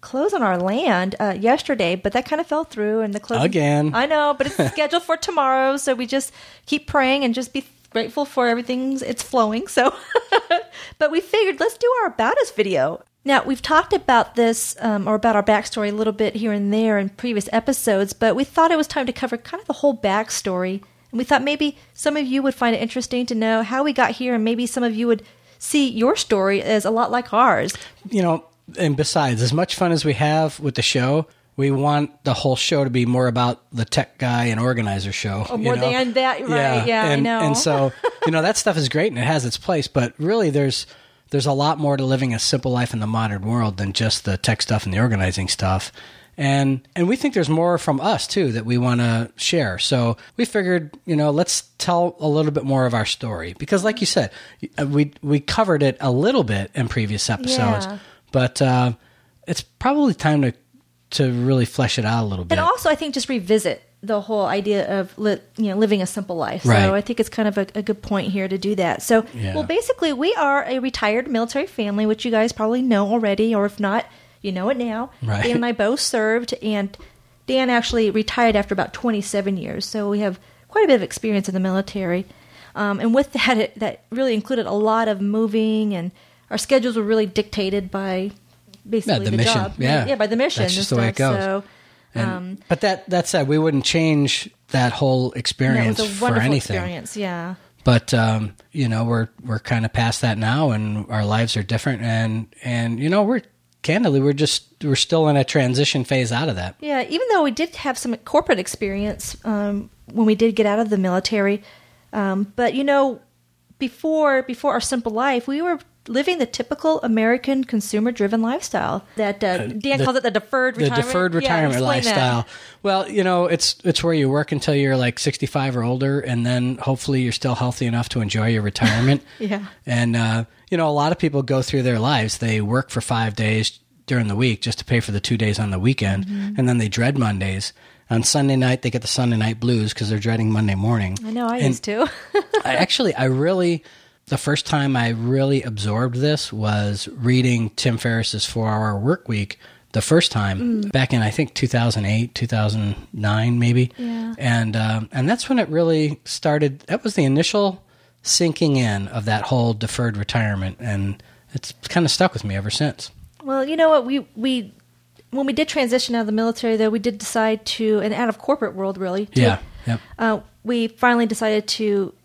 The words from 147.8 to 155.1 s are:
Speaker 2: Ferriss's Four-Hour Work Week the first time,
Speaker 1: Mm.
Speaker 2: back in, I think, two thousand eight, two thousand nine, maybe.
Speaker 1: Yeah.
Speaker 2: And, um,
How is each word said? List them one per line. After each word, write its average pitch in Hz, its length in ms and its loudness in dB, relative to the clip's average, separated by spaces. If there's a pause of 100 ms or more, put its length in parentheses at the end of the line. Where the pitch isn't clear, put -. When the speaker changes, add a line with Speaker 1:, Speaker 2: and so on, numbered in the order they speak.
Speaker 2:
Ferriss's 113 480 -2
Four-Hour 110 520 0
Work 123 300 -2
Week 104 320 -4 (320)
the 113 100 0
first - 300 4
time, 117 520 0
Speaker 1:
Mm. 202 80 -4
Speaker 2:
back 131 220 2
in, 120 80 2
I 107 80 2
think, 147 240 -2
two - 140 -2
thousand 117 380 0
eight, 110 280 0
two 120 140 -4
thousand 107 480 0 (180)
nine, 110 460 0
maybe. 120 380 4
Speaker 1:
Yeah. 226 420 -6
Speaker 2:
And, 117 360 0
um, 110 360 -2